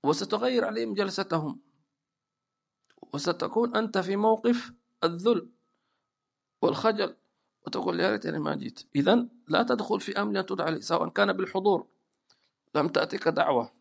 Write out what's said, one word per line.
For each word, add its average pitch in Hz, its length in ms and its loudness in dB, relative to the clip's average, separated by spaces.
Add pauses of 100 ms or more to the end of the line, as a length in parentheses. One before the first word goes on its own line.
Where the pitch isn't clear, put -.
وستغير 214 600 2
عليهم 214 300 -4
جلستهم، 190 680 -2 (1500)
وستكون 180 600 0
أنت 220 220 0
في 190 180 -2
موقف 220 560 2 (320)
الذل 175 460 0 (1120)
والخجل، 208 540 0 (500)
وتقول: - 340 -4
"يا - 100 2
ريتني 104 280 -4
ما - 160 -2
جيت". - 420 -10
إذن 220 320 4 (200)
لا 165 140 4
تدخل 220 380 0
في 202 220 -4
أمر 208 100 -2
لا 190 100 0
تدع 185 220 -4
عليه، 160 160 -2
سواء 170 280 -2
كان 202 240 2
بالحضور، 190 560 0 (840)
لم 147 140 2
تأتك - 400 0
دعوة 143 520 2